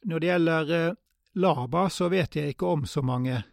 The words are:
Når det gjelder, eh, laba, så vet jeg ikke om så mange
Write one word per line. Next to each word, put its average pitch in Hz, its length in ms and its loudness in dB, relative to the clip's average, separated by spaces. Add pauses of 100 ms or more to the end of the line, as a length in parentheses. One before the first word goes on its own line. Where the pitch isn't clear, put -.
Når 165 180 -2
det 170 80 2
gjelder, 165 460 2
eh, 170 180 0 (420)
laba, 170 540 2
så 180 200 -2
vet 185 280 0
jeg 147 160 -2
ikke 175 160 -2
om 151 160 0
så - 180 -4
mange 127 380 -2 (120)